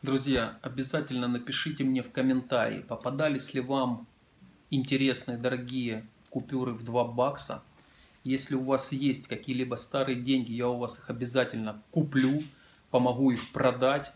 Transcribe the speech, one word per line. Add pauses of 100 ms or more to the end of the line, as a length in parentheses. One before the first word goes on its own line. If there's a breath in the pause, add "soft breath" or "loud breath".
Друзья,
обязательно
напишите
мне
в
комментарии,
попадались
ли
вам (640)
интересные,
дорогие (280)
купюры
в
два
бакса. (640 soft breath)
Если
у
вас
есть
какие-либо
старые
деньги,
я
у
вас
их
обязательно (100)
куплю, (480 loud breath)
помогу
их
продать.